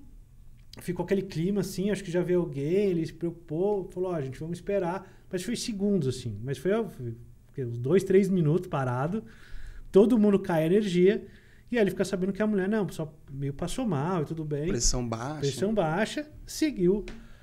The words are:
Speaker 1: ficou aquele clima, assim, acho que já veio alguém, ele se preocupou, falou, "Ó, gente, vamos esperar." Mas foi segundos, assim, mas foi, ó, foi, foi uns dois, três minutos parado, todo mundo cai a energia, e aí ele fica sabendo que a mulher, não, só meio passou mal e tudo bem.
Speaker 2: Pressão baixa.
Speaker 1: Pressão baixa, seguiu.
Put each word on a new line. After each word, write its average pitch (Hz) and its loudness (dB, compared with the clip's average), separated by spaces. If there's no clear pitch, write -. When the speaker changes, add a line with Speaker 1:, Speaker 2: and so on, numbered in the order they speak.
Speaker 1:
ficou 175 -4
aquele 190 0
clima, 190 -2
assim, 190 -2
acho 190 -2
que 160 -8
já 175 0
veio 175 2
alguém, 160 0
ele 165 0
se - -10
preocupou, 175 -4
falou, 180 -4
"Ó, 165 -2
gente, 131 -8
vamos 170 -6
esperar." 190 -2
Mas 185 -4
foi 240 -4
segundos, 196 0
assim, 117 -6
mas 131 -4
foi, 180 0
ó, 220 0
foi, 120 -10
foi 131 -6
uns 117 -6
dois, 160 4
três 190 4
minutos 180 2
parado, 139 -2
todo 226 8
mundo 208 6
cai 170 2
a - 2
energia, 190 4
e 240 0
aí 226 4
ele 196 4
fica 185 -2
sabendo 185 -2
que 196 -4
a 214 2
mulher, 196 2
não, 214 2
só - -8
meio 139 -4
passou 175 -4
mal 165 0
e 143 -2
tudo 156 -6
bem. 147 -2
Speaker 2:
Pressão 123 0
baixa. 120 -6
Speaker 1:
Pressão 143 -2
baixa, 202 0
seguiu. 208 0